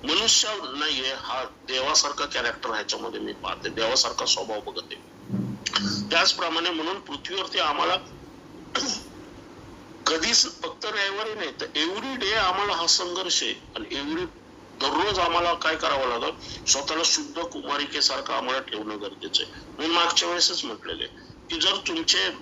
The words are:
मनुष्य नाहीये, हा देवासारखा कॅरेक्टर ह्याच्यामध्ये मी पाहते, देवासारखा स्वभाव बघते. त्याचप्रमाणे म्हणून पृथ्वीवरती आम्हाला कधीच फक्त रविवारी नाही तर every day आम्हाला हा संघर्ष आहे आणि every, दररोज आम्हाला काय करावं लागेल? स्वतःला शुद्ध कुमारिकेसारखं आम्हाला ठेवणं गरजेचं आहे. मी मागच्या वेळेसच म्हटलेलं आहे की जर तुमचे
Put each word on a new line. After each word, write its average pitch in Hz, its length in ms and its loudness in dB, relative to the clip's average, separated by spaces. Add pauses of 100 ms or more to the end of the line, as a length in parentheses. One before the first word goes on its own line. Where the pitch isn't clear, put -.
मनुष्य 214 600 4
नाहीये, 135 500 -2
हा 127 300 -4
देवासारखा 139 800 0
कॅरेक्टर 120 440 -2
ह्याच्यामध्ये 107 500 -2
मी 104 140 -4
पाहते, - 360 -6
देवासारखा 117 560 2
स्वभाव 107 340 0
बघते. - 360 -10 (1160)
त्याचप्रमाणे 170 580 4
म्हणून 170 300 -2
पृथ्वीवरती 180 600 -4
आम्हाला 160 360 4 (2000)
कधीच 165 360 4 (180)
फक्त - 240 -6
रविवारी 214 480 0
नाही 180 180 -4 (100)
तर - 40 -4
every 214 580 -2
day 202 100 2
आम्हाला 196 400 2
हा 165 140 0
संघर्ष 180 560 2
आहे 117 80 0
आणि - 440 -8
every, - 300 -2 (560)
दररोज 185 380 2
आम्हाला 170 340 4
काय 160 220 2
करावं 143 320 2
लागेल? - 580 -4
स्वतःला 156 400 2
शुद्ध 156 360 2
कुमारिकेसारखं 143 920 0
आम्हाला 131 260 0
ठेवणं 107 420 -6
गरजेचं 98 420 -2
आहे. - 180 -10 (180)
मी 160 140 2
मागच्या 170 360 4
वेळेसच - 360 2
म्हटलेलं 92 380 -8
आहे - 300 -14 (160)
की 165 120 0
जर 190 140 4 (120)
तुमचे 180 420 2 (120)